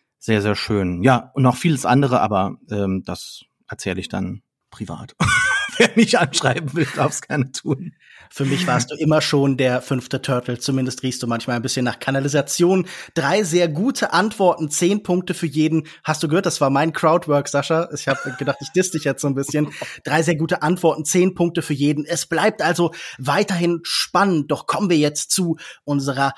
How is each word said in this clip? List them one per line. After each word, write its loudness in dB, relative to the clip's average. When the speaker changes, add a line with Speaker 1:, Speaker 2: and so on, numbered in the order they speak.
Speaker 1:
sehr, 2
sehr 0
schön. 0
Ja, 4
und 2
noch 6
vieles 0
andere, 4
aber, 0
ähm, -2
das -12
erzähle -6
ich -10
dann -6
privat. -12
<laughs> 0
Wer 4
mich 4
anschreiben -2
will, 0
darf's -2
gerne -4
tun. -6
Speaker 2:
Für -4
mich 0
warst 0
du -10
immer 2
schon 2
der 2
fünfte -4
Turtle. -2
Zumindest -2
riechst -4
du -4
manchmal -2
ein -2
bisschen -2
nach -2
Kanalisation. 0
Drei 2
sehr 2
gute -2
Antworten, 2
zehn 2
Punkte 0
für -4
jeden. 0
Hast -2
du 2
gehört, 2
das -2
war 4
mein 2
Crowdwork, 2
Sascha. 0
Ich -10
hab 0
gedacht, -2
ich -10
diss 0
dich -4
jetzt -2
so 0
ein 0
bisschen. -2
Speaker 1:
<laughs> -16
Speaker 2:
Drei 2
sehr 2
gute -2
Antworten, 2
zehn 2
Punkte 0
für -4
jeden. 0
Es -4
bleibt 0
also 2
weiterhin 0
spannend. 0
Doch -4
kommen -2
wir 4
jetzt 0
zu 0
unserer 0